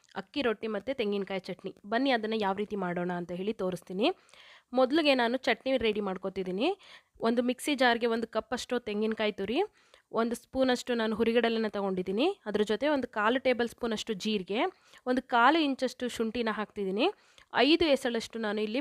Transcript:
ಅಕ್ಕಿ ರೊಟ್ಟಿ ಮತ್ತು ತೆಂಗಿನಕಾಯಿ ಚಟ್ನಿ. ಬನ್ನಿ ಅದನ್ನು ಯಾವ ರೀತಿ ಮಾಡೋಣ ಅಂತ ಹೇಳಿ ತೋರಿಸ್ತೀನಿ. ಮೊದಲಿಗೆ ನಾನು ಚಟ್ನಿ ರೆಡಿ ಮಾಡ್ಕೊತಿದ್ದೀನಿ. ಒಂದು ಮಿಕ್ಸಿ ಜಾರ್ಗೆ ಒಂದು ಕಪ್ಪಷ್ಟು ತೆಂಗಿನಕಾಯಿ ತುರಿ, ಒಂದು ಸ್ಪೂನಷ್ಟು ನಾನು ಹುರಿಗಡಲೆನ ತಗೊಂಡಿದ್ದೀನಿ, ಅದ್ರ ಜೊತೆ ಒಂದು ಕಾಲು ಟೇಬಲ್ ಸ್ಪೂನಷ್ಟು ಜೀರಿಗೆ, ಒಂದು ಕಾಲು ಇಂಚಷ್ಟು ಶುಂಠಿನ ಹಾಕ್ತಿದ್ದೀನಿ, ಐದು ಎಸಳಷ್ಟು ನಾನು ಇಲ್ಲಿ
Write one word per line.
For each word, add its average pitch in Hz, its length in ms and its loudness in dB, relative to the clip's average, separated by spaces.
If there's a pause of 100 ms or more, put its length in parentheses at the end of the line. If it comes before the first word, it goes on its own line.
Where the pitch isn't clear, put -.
(220)
ಅಕ್ಕಿ - 260 -4
ರೊಟ್ಟಿ 220 280 -4
ಮತ್ತು 208 240 -4
ತೆಂಗಿನಕಾಯಿ 202 480 -2
ಚಟ್ನಿ. 185 240 -10 (200)
ಬನ್ನಿ 262 260 2
ಅದನ್ನು 220 280 -2
ಯಾವ 190 180 0
ರೀತಿ 208 200 -6
ಮಾಡೋಣ 175 360 -2
ಅಂತ 175 200 -8
ಹೇಳಿ 208 220 -2
ತೋರಿಸ್ತೀನಿ. 185 480 -2 (680)
ಮೊದಲಿಗೆ 277 420 4
ನಾನು 233 160 0 (100)
ಚಟ್ನಿ 254 240 0 (140)
ರೆಡಿ 214 240 0
ಮಾಡ್ಕೊತಿದ್ದೀನಿ. 190 580 -4 (640)
ಒಂದು 240 220 2
ಮಿಕ್ಸಿ 285 320 -2
ಜಾರ್ಗೆ 233 320 4
ಒಂದು 226 200 -4
ಕಪ್ಪಷ್ಟು 226 400 -4 (140)
ತೆಂಗಿನಕಾಯಿ 214 500 -2
ತುರಿ, 208 200 -2 (640)
ಒಂದು 233 200 -2
ಸ್ಪೂನಷ್ಟು 254 500 0 (100)
ನಾನು 220 200 0
ಹುರಿಗಡಲೆನ 226 560 2
ತಗೊಂಡಿದ್ದೀನಿ, 196 520 0 (200)
ಅದ್ರ 208 120 2 (120)
ಜೊತೆ 233 120 0 (120)
ಒಂದು 247 100 -2 (100)
ಕಾಲು 226 300 2
ಟೇಬಲ್ 233 260 2
ಸ್ಪೂನಷ್ಟು 226 400 -4 (100)
ಜೀರಿಗೆ, 208 380 -2 (480)
ಒಂದು 254 120 0 (120)
ಕಾಲು 254 340 6
ಇಂಚಷ್ಟು 254 380 -2 (120)
ಶುಂಠಿನ 226 320 -2 (100)
ಹಾಕ್ತಿದ್ದೀನಿ, 202 480 0 (580)
ಐದು 330 280 6
ಎಸಳಷ್ಟು 233 520 -2
ನಾನು 208 200 -2
ಇಲ್ಲಿ 220 160 -2